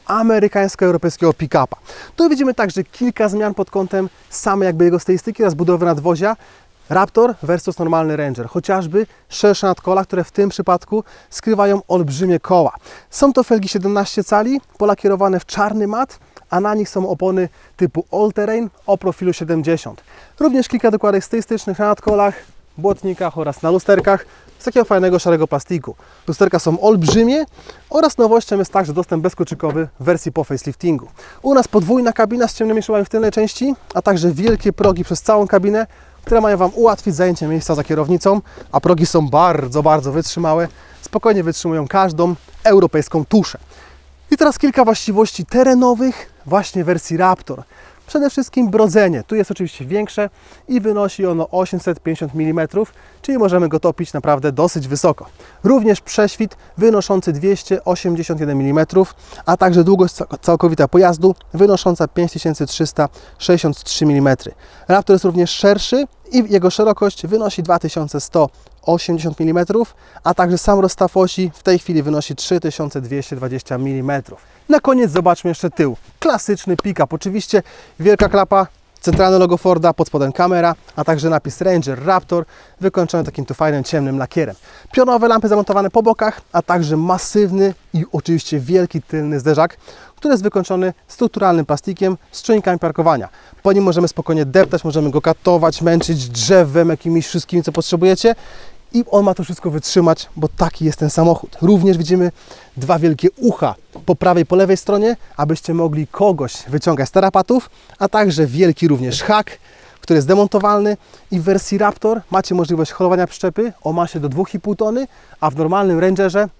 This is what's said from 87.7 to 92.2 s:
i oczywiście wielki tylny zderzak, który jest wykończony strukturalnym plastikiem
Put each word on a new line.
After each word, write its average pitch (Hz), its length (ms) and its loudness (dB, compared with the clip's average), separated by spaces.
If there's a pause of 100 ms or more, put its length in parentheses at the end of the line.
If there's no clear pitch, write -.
i 160 180 0
oczywiście 156 480 -2
wielki 170 420 0
tylny 151 380 -4
zderzak, 156 360 2 (400)
który 294 160 0
jest 196 100 2
wykończony 185 520 -2 (140)
strukturalnym 190 580 0
plastikiem 185 500 -2 (160)